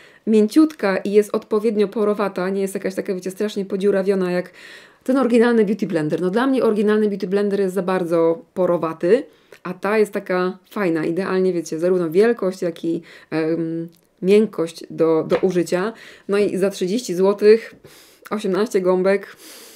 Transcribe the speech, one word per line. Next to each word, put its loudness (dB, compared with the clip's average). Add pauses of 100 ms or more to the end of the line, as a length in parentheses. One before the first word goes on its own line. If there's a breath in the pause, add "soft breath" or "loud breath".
(280 loud breath)
mięciutka 4
i -4
jest 4
odpowiednio 0
porowata. -2
Nie -2
jest -4
jakaś -6
taka, -6
wiecie, -8
strasznie -6
podziurawiona 0
jak -2 (540 loud breath)
ten 2
oryginalny 4
Beauty -2
Blender. -2
No, 0
dla 0
mnie 0
oryginalny 2
Beauty -4
Blender 0
jest -2
za 0
bardzo 0 (120)
porowaty, 0 (400 loud breath)
a -10
ta -2
jest 0
taka -4 (120)
fajna, -2
idealnie, 0
wiecie, -6
zarówno 0
wielkość, 0
jak -6
i, -4 (280 loud breath)
em, -4 (320)
miękkość 0
do, 0
do 0
użycia. -2 (340 loud breath)
No 0
i 0
za 0
trzydzieści -4
złotych 4 (540 loud breath)
osiemnaście -2
gąbek. 0 (400 loud breath)